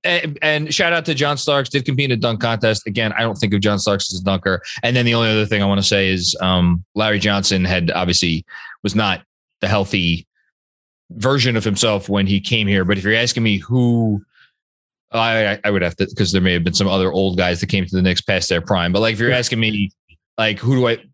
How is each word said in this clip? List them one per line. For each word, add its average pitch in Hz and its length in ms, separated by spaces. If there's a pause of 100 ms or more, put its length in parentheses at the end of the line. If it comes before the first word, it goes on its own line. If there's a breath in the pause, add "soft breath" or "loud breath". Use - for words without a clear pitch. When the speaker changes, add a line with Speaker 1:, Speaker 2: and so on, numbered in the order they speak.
Speaker 1:
and, 165 380
and 151 320
shout 170 180
out 165 140
to 165 100
John 143 220
Starks, 143 320
did 131 160
compete 139 200
in 131 60
a 113 80
dunk 113 220
contest. 113 460
Again, 107 260
I 110 80
don't 113 140
think 104 180
of 98 80
John 104 180
Starks 98 340
as 92 60
a 92 40
dunker. 95 380 (220 loud breath)
And 123 120
then 123 100
the 117 80
only 113 160
other 107 160
thing 104 160
I 98 60
wanna 98 160
say 98 260
is, 90 320
um, 90 420 (120)
Larry 107 240
Johnson 98 440
had 90 280
obviously 87 520 (380 loud breath)
was 87 140
not 101 280 (380)
the 95 60
healthy 92 600 (840)
version 127 440
of 107 80
himself 104 460
when 98 180
he 98 140
came 110 260
here. 98 180
But 98 120
if 92 60
you're 107 120
asking 117 280
me 104 140
who, 117 680 (880 soft breath)
I, 113 420
I, 104 120
I 107 60
would 92 120
have 85 140
to, 95 180
'cause 90 160
there 92 100
may 92 120
have 85 100
been 85 100
some 98 140
other 92 240
old 92 260
guys 90 240
that 92 60
came 95 180
to 92 100
the 90 60
Knicks 90 200
past 92 280
their 85 120
prime. 87 300
But, 98 100
like, 113 120
if 101 60
you're 120 100
Speaker 2:
Yeah. 127 80
Speaker 1:
asking 120 220
me, 107 320 (480)
like, 107 180
who 131 180
do 123 120
I 117 100 (160)